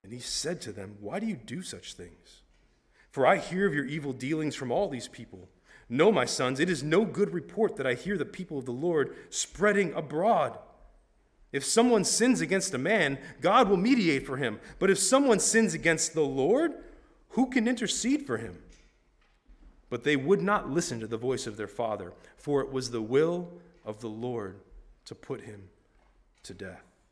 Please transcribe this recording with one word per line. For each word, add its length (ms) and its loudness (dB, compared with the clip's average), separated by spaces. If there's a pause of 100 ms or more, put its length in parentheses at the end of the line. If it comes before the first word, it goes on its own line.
And 80 -16
he 80 -12
said 420 -6
to 100 -10
them, 280 -12
"Why 180 -8
do 80 -6
you 100 -4
do 260 -12
such 320 -14
things? 480 -20 (680)
For 160 2
I 120 6
hear 280 -2
of 80 2
your 120 -2
evil 260 -6
dealings 420 -4
from 160 -8
all 180 0
these 200 -8
people. 400 -18 (400)
No, 240 6
my 120 4
sons, 360 -2
it 100 2
is 120 0
no 220 4
good 280 -2
report 440 -2
that 100 -2
I 80 2
hear 220 -4
the 80 -2
people 340 -8
of 80 -8
the 60 -6
Lord 440 0 (140)
spreading 640 0
abroad. 640 0 (920)
If 120 -4
someone 400 4
sins 360 4
against 340 -2
a 40 -2
man, 400 0 (220)
God 280 6
will 80 4
mediate 500 2
for 100 -6
him. 240 -4 (180)
But 120 4
if 80 4
someone 420 4
sins 340 4
against 380 0
the 120 2
Lord, 480 2 (580)
who 200 2
can 180 2
intercede 580 -2
for 120 -2
him?" 240 -10 (1300)
But 160 -8
they 120 4
would 260 2
not 260 0
listen 320 -2
to 60 -8
the 100 -6
voice 300 -4
of 100 -10
their 120 -8
father, 440 -6 (240)
for 240 0
it 100 -6
was 200 -6
the 100 -4
will 600 0 (240)
of 160 -10
the 80 -10
Lord 520 -8 (440)
to 100 -16
put 280 -12
him 280 -18 (720)
to 100 -18
death. 320 -14 (260)